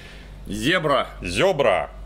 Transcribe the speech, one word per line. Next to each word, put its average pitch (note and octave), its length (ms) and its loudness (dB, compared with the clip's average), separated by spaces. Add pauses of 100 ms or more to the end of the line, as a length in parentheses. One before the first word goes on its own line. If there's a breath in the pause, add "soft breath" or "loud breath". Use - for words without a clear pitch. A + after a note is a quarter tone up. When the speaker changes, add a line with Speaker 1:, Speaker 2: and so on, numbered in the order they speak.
(460 loud breath)
Speaker 1:
Зебра. C3 640 2 (120)
Speaker 2:
Зёбра. G#2 720 2 (160)